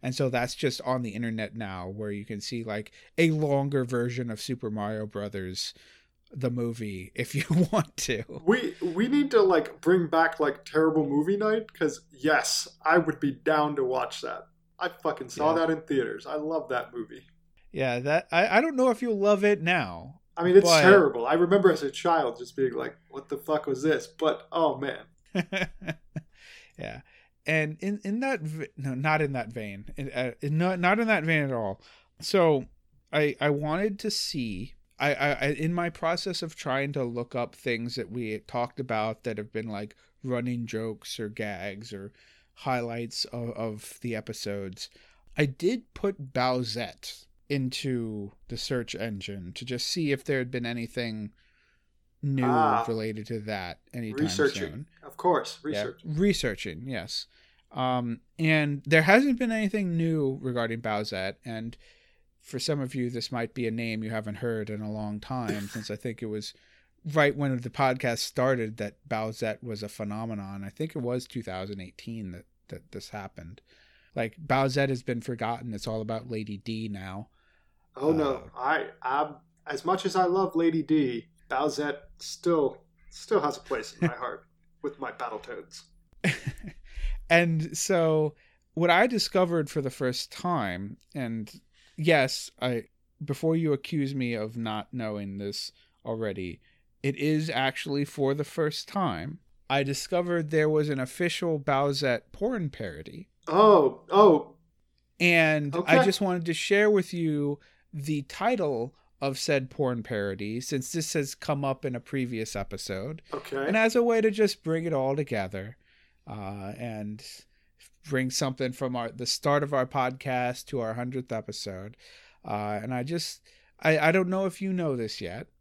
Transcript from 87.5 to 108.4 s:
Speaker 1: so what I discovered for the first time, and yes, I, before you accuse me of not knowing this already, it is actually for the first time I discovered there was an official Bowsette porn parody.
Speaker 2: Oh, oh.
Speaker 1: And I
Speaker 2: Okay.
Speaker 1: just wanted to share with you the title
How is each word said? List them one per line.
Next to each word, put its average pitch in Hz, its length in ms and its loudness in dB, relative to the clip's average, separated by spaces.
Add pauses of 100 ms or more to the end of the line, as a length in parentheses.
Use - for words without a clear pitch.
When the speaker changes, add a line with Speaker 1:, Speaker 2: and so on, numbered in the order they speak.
Speaker 1:
so 156 580 2 (400)
what 170 160 2
I 185 160 8
discovered 185 640 2
for 151 100 -2
the 135 100 -2
first 127 400 -4
time, 101 640 -4 (180)
and 113 380 -6 (440)
yes, 151 540 2 (100)
I, 120 240 -2 (400)
before 160 320 0
you 160 160 2
accuse 139 420 -2
me 123 200 0
of 110 220 -4
not 107 360 -6
knowing 104 460 -6
this 101 340 -8 (320)
already, 101 560 -4 (420)
it 135 140 0
is 156 340 0
actually 139 540 0
for 139 300 0
the 147 100 -4
first 151 440 -4
time 87 500 -4 (300)
I 139 140 2
discovered 170 680 -2
there 156 180 2
was 151 200 2
an 139 120 -2
official 165 580 -2
Bowsette 139 640 0 (100)
porn 202 380 -4
parody. 92 580 -12 (200)
Speaker 2:
Oh, 175 640 8
oh. 190 440 8 (640)
Speaker 1:
And 156 560 4
I 170 40 0 (180)
Speaker 2:
Okay. 262 80 8
Speaker 1:
just - 160 2
wanted 180 260 0
to 170 80 0
share 202 360 4
with 196 220 2
you 147 460 0 (340)
the 147 300 -2
title 151 720 -2 (260)